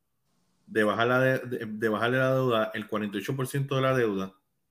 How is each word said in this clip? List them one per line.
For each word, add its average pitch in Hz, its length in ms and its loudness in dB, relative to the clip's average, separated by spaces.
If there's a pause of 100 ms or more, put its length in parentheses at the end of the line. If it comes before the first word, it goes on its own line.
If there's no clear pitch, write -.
(680)
de 107 180 2
bajar 104 220 2
la 127 140 4
de, 131 200 4
de, 120 260 -8
de 107 220 -2
bajarle 117 300 0
la 131 160 2
deuda, 120 400 2
el 107 140 -8
cuarenta 104 300 -4
y - 20 -6
ocho 139 160 -4
por 131 100 -4
ciento 139 300 -4
de 131 60 0
la 131 120 2
deuda, 101 400 0 (360)